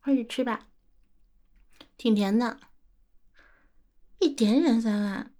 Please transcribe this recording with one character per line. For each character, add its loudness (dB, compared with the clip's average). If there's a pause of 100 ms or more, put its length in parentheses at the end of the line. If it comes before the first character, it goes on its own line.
快 2
去 -2
吃 -4
吧。 -6 (1300)
挺 0
甜 0
的。 -4 (1600)
一 2
点 2
点 2
酸 -2
辣。 -8 (100)